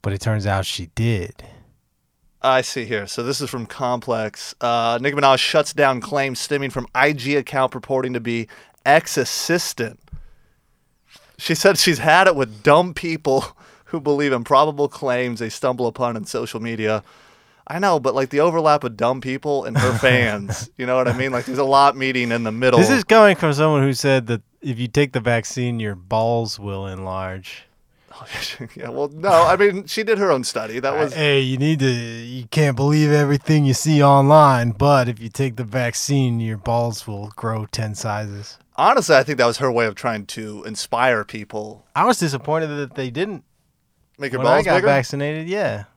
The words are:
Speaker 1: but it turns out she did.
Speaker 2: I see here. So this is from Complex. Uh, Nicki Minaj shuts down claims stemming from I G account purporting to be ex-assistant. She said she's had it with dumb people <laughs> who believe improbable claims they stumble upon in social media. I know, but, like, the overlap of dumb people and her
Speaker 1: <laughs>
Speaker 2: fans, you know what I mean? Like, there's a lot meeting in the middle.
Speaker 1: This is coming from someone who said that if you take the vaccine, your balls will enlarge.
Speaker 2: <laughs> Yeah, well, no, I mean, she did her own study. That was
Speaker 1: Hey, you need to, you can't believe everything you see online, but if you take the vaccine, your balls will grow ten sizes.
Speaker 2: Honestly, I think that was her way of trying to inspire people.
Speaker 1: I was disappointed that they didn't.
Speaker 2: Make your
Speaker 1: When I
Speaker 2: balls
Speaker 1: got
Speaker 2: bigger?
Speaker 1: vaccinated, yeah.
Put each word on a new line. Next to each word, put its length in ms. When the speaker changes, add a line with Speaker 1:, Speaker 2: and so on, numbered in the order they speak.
Speaker 1:
but 120
it 80
turns 260
out 180
she 200
did. 480
Speaker 2:
I 200
see 240
here. 220
So 140
this 200
is 80
from 160
Complex. 960
Uh, 400
Nicki 160
Minaj 220
shuts 340
down 260
claims 400
stemming 300
from 260
I 160
G 240
account 380
purporting 400
to 80
be 260
ex-assistant. 1120
She 180
said 220
she's 200
had 300
it 100
with 260
dumb 300
people 560
<laughs> 60
who 100
believe 340
improbable 540
claims 520
they 100
stumble 380
upon 300
in 80
social 340
media. 440
I 120
know, 200
but, 160
like, 140
the 100
overlap 440
of 140
dumb 240
people 440
and 120
her 160
Speaker 1:
<laughs> 60
Speaker 2:
fans, 760
you 80
know 100
what 120
I 100
mean? 140
Like, 140
there's 140
a 40
lot 320
meeting 360
in 120
the 80
middle. 280
Speaker 1:
This 100
is 140
coming 320
from 180
someone 300
who 100
said 340
that 140
if 180
you 80
take 260
the 60
vaccine, 600
your 160
balls 640
will 280
enlarge. 760
Speaker 2:
<laughs> 140
Yeah, 140
well, 200
no, 200
I 280
mean, 300
she 160
did 160
her 120
own 140
study. 340
That 160
was 180
Speaker 1:
Hey, 280
you 160
need 220
to, 100
you 580
can't 280
believe 360
everything 540
you 80
see 280
online, 720
but 380
if 100
you 80
take 300
the 80
vaccine, 760
your 180
balls 480
will 300
grow 300
ten 280
sizes. 640
Speaker 2:
Honestly, 380
I 80
think 140
that 80
was 120
her 140
way 140
of 100
trying 320
to 360
inspire 640
people. 600
Speaker 1:
I 100
was 120
disappointed 500
that 280
they 140
didn't. 340
Speaker 2:
Make 140
your 80
Speaker 1:
When 80
I 80
Speaker 2:
balls 100
Speaker 1:
got 100
Speaker 2:
bigger? 120
Speaker 1:
vaccinated, 600
yeah. 340